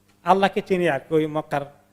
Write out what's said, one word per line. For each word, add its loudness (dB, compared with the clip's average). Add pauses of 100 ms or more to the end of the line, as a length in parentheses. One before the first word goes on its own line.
(240)
আল্লাহকে 2
চিনি -2
আর -2
কি, -8
ওই 0
মক্কার -8 (120)